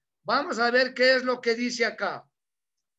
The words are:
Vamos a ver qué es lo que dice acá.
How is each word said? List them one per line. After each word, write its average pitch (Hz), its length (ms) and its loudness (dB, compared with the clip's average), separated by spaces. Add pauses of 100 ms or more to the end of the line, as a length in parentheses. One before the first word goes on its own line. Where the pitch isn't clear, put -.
(240)
Vamos 262 340 -2
a 233 140 0
ver 254 200 2
qué 254 220 4
es 254 100 2
lo 247 160 -2
que 233 140 0
dice 240 300 -2
acá. 202 440 -4 (720)